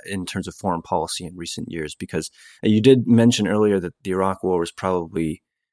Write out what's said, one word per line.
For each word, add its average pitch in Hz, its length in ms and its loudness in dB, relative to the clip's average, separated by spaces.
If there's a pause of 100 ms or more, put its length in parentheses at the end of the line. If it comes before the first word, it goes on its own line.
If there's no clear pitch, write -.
in 95 180 -6
terms 90 240 -8
of 87 60 -12
foreign 87 260 -4
policy 85 460 -6
in 87 100 -16
recent - 340 -10
years? 78 240 -10
Because - 360 -8 (320)
you 110 180 2
did 131 260 6
mention 117 400 4
earlier 104 340 2
that 90 120 -6 (100)
the 98 100 -6
Iraq 95 300 -2
War 92 160 0
was 85 140 -4
probably 85 680 -4 (300)